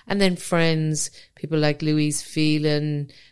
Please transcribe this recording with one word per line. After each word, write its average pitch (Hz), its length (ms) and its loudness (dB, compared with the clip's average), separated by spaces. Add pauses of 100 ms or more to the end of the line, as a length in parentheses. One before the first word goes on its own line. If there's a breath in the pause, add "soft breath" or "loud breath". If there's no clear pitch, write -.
and 202 120 -2
then 185 160 4
friends, 160 760 0 (240 loud breath)
people 156 240 -4
like 151 240 0
Louise 151 400 0
Phelan, 151 880 0 (200 loud breath)